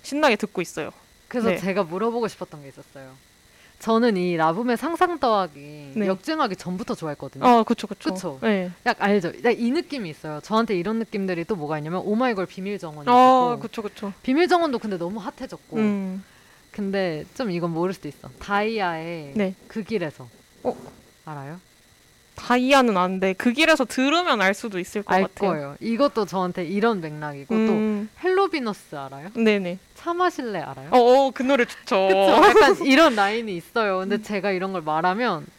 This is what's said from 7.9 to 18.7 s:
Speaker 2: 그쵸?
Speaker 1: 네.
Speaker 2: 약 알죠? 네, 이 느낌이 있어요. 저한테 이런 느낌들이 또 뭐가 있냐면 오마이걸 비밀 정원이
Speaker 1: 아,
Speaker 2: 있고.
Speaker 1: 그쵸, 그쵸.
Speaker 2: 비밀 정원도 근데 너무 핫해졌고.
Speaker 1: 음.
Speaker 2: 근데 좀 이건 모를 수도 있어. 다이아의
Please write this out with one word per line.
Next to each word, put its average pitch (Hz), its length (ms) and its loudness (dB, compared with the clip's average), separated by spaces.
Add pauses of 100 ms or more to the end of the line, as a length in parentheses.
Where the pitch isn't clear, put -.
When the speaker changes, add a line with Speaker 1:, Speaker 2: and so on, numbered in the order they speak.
Speaker 2:
그쵸? 180 280 -8
Speaker 1:
네. 196 280 0 (160)
Speaker 2:
약 233 160 0
알죠? 202 300 2 (100)
네, 240 120 2
이 233 180 0
느낌이 277 380 -4
있어요. 151 340 -10
저한테 220 320 0
이런 208 240 -2
느낌들이 185 460 -4
또 220 100 -2
뭐가 151 240 -4
있냐면 165 220 -4
오마이걸 214 440 0
비밀 196 320 -10
정원이 151 320 -8
Speaker 1:
아, 247 460 6
Speaker 2:
있고. 220 60 -12
Speaker 1:
그쵸, 226 200 -10
그쵸. 202 400 -10
Speaker 2:
비밀 294 260 2
정원도 330 300 2
근데 202 200 -6
너무 180 220 -6
핫해졌고. - 580 -12
Speaker 1:
음. 196 460 -2 (480)
Speaker 2:
근데 190 540 -4 (100)
좀 247 140 -4
이건 170 220 -2
모를 175 240 -2
수도 - 120 -16
있어. - 220 -16 (100)
다이아의 175 960 -4